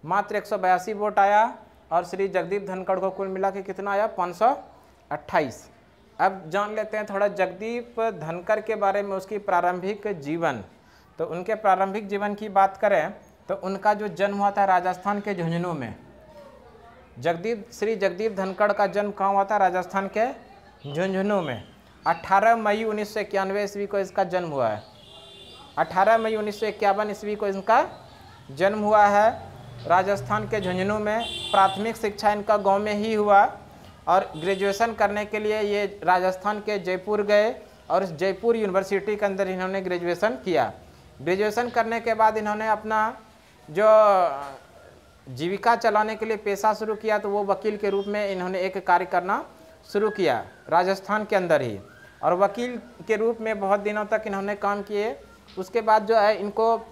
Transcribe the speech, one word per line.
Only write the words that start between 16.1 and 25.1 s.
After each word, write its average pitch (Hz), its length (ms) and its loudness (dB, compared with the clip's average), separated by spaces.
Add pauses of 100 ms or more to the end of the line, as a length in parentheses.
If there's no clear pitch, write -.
जगदीप, 175 540 -4
श्री 220 240 -2
जगदीप 196 400 -2
धनखड़ 196 360 0
का 202 160 2
जन्म 202 220 -2
कहाँ 196 220 0
हुआ 196 120 4
था? 208 120 0
राजस्थान 185 520 0
के 220 180 0 (600)
झुंझुनू 190 560 0
में। 123 200 -6 (420)
अठारह 190 520 4
मई 214 280 0
उन्नीस 214 300 -4
सौ 214 60 -2
इक्यानवे 196 440 -2
ईस्वी 202 220 -6
को 202 120 -2
इसका 190 280 -2
जन्म 175 220 -4
हुआ 135 200 0
है। 104 140 -4 (960)